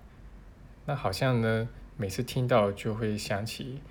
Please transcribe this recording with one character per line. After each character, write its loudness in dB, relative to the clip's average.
那 -2
好 -2
像 4
呢， 2
每 -4
次 -4
听 0
到 8
就 -2
会 0
想 -2
起 -8